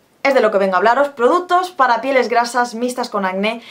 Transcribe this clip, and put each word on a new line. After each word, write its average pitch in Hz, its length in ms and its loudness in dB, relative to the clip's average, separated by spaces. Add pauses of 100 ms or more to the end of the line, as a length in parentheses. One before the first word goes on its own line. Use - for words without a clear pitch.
(220)
es 269 120 2
de 262 80 4
lo 214 100 2
que 202 60 0
vengo 190 180 0
a - 20 4
hablaros, 247 320 2
productos 349 640 0
para 240 300 0
pieles 262 260 0
grasas 240 480 -2
mixtas 247 340 -6
con 202 160 -4
acné 202 460 -4